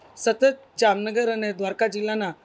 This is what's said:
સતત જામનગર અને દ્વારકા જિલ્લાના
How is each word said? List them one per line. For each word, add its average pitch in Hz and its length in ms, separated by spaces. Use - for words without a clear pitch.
સતત 262 420
જામનગર 214 540
અને 214 200
દ્વારકા 196 340
જિલ્લાના 208 480